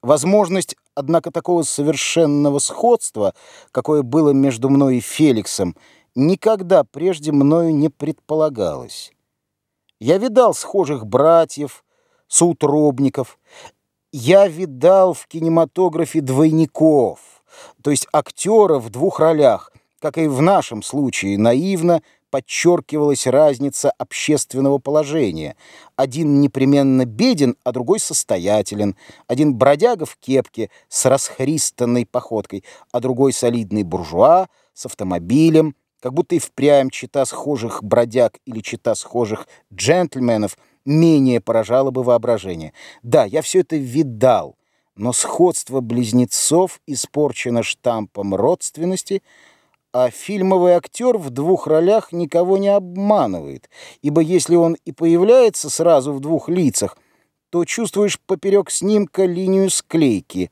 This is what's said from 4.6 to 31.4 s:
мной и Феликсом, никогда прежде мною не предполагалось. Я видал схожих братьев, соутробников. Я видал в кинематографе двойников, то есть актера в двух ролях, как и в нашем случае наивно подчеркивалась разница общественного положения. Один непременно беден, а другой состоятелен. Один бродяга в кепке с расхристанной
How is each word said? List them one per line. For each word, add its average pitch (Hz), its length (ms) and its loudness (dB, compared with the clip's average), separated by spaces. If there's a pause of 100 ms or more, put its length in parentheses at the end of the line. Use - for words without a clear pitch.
мной 139 280 2
и 117 40 -2
Феликсом, 107 720 -2 (400)
никогда 180 680 2
прежде 156 480 -4
мною 156 440 2
не 147 140 2
предполагалось. 139 1200 -6 (880)
Я 139 180 2
видал 220 360 2
схожих 135 520 -4
братьев, 147 760 2 (440)
соутробников. 143 1120 0 (720)
Я 175 360 6
видал 175 680 2
в - 140 -12
кинематографе 165 920 0
двойников, 151 1200 0 (400)
то 147 80 -2
есть - 200 -4
актера 175 680 2
в 110 100 -10
двух 147 300 -4
ролях, 151 520 2 (280)
как 151 180 -6
и 160 100 0
в 135 140 0
нашем 156 400 0
случае 113 560 -4
наивно 165 640 2 (300)
подчеркивалась 147 960 0
разница 139 640 2
общественного 139 880 -2
положения. 139 760 -4 (400)
Один 143 460 0
непременно 135 640 2
беден, 143 580 0
а 123 80 -4
другой 131 280 -2
состоятелен. 104 960 -2 (320)
Один 139 280 0
бродяга 151 500 2
в - 120 -20
кепке 123 520 -4 (200)
с - 160 -4
расхристанной 123 1000 -2